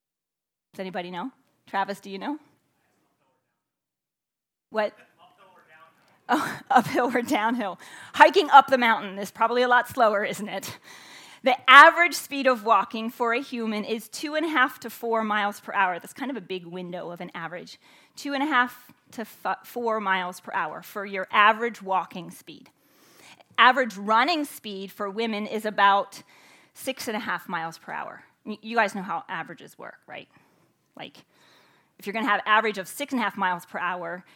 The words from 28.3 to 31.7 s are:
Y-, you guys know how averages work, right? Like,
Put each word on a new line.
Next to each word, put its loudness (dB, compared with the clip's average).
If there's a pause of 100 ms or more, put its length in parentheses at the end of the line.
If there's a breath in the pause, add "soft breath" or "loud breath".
Y-, -12
you -10
guys 0
know -8
how -8
averages -14
work, -18 (100)
right? -18 (680 soft breath)
Like, -18 (800 soft breath)